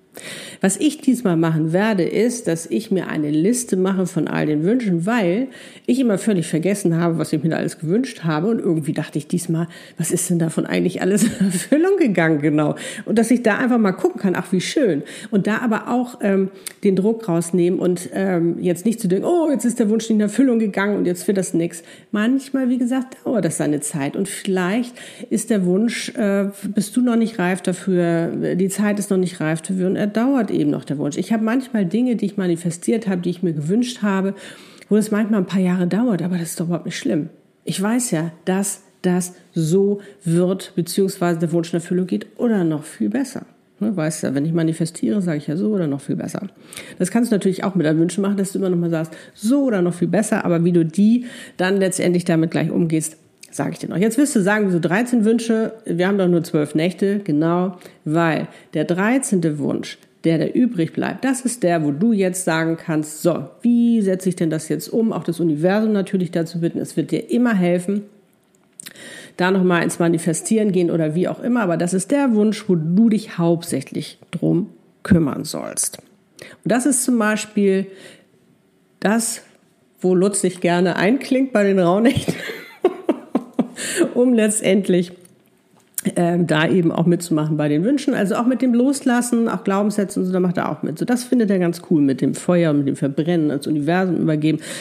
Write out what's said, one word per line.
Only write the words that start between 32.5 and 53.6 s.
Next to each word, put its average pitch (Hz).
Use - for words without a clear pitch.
habe, 180
die 175
ich 175
mir 170
gewünscht 202
habe, 196
wo 202
es 214
manchmal 208
ein 180
paar 190
Jahre 180
dauert, 196
aber 180
das 170
ist -
doch 165
überhaupt 170
nicht -
schlimm. 170
Ich 170
weiß 240
ja, 165
dass 196
das 180
so 196
wird, 180
beziehungsweise 175
der 165
Wunsch 170
in 175
Erfüllung 180
geht 208
oder 220
noch 156
viel -
besser. 247
Ne, 208
weißt 160
ja, 135
wenn 143
ich 165
manifestiere, 170
sage 170
ich 147
ja 151
so 208
oder 185
noch 139
viel -
besser. -
Das 180
kannst 226
du -
natürlich 190
auch 190
mit 160
deinen 156
Wünschen 175
machen, 196
dass 196
du 190
immer 190
noch 175
mal 170
sagst, 160
so 269
oder 208
noch 175
viel 175
besser, 208
aber 170
wie 180
du 170
die 214
dann 190
letztendlich 180
damit 165
gleich 156
umgehst, 160
sage -